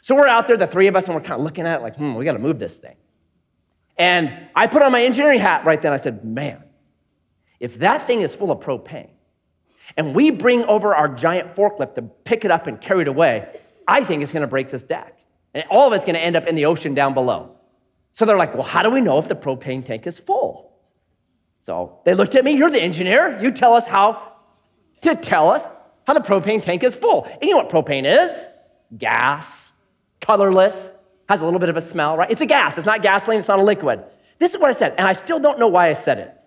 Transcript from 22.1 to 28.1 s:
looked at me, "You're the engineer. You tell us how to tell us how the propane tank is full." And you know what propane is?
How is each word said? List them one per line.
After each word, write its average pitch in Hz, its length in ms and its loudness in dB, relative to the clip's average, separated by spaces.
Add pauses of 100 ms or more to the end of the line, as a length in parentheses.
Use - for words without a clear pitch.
looked 196 200 0
at 262 100 4
me, 294 80 2
"You're 294 180 4
the 254 120 0
engineer. 190 580 0
You 247 100 0
tell 233 240 4
us 233 120 2
how 208 480 0 (680)
to 311 140 2
tell 170 360 2
us 277 220 -2 (340)
how 269 60 2
the 302 80 4
propane 202 420 0
tank 180 220 -4
is 254 100 2
full." - 300 0
And - 180 -14
you 302 80 0
know 359 60 4
what - 140 0
propane 135 340 -2
is? 285 440 0 (480)